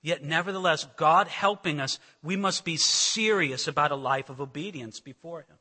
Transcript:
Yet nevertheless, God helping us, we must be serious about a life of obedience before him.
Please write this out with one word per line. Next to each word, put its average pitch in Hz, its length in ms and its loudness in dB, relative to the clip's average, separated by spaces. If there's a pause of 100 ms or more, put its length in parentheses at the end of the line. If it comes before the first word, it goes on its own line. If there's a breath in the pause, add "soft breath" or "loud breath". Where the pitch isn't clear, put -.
Yet 151 200 -2
nevertheless, 170 640 0 (100)
God 165 300 6
helping 196 520 0
us, 135 200 -4 (240 soft breath)
we 170 120 -2
must 190 300 -2
be 165 120 -4
serious 190 880 2
about 147 240 2
a 143 40 -2
life 135 360 -2
of 131 100 -10
obedience 139 580 -10
before 160 420 -16
him. 151 200 -20